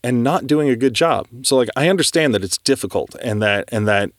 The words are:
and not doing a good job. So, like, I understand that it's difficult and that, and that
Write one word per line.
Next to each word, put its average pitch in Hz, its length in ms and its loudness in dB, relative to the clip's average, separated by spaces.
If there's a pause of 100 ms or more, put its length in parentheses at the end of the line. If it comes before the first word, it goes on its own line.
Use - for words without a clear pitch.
and 123 200 0
not 143 220 0
doing 151 240 2
a 127 60 2
good 123 180 0
job. 160 340 0 (160)
So, - 140 0
like, 123 180 2
I 151 140 2
understand 160 460 2
that 95 80 -2
it's 95 160 -4
difficult - 640 -2
and 107 200 -4
that, 101 300 0
and 107 160 -2
that 101 320 0